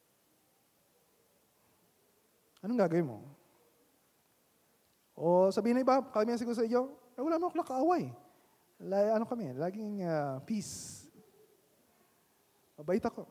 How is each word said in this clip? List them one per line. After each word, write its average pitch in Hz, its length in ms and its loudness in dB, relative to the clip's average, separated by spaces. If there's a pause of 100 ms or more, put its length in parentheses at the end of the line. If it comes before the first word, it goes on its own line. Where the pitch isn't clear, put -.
(2500)
Anong 226 240 0
gagawin 170 240 4
mo? 107 160 -8 (1900)
O 175 380 6
sabihin 233 240 2
na 262 80 2
iba, 262 160 6
kami 220 320 0
ang 226 80 -2
siguro 233 160 -4
sa 233 80 2
iyo, 247 240 0 (240)
"Eh, 247 80 -8
wala 320 160 0
naman 339 160 -2
ako - 80 -8
nakaaway. 269 420 0 (800)
La-, 202 340 2
ano 226 80 0
kami, 220 300 -6
laging, 196 500 -6
ah, 143 400 -2
peace. - 600 -8 (1700)
Mabait 175 260 0
ako, 226 300 -6